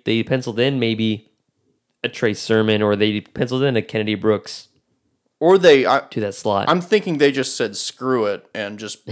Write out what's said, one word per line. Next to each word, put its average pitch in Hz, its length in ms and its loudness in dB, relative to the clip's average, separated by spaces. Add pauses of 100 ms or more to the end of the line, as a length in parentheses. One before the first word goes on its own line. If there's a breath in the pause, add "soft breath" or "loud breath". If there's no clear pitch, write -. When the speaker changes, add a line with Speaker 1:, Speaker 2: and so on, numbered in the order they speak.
Speaker 1:
they 113 180 0
penciled 123 360 -4
in 135 180 0
maybe 110 540 -2 (720)
a 117 60 -6
Trey 110 240 -2
Sermon, 110 480 2
or 104 160 2
they 104 240 0
penciled 127 420 -4
in 135 140 0
a 107 40 2
Kennedy 107 340 -4
Brooks 104 520 -2 (720)
Speaker 2:
Or 180 180 6
they, 147 300 6
I, 127 140 2 (100)
Speaker 1:
to - 100 -6
that 101 140 -4
slot. 101 340 0
Speaker 2:
I'm 175 100 2
thinking 180 380 -2
they 143 140 4
just 131 260 -4
said, 107 180 -4
"Screw 127 500 -4
it," 98 280 -4
and 104 240 -8
just 107 220 -12 (120)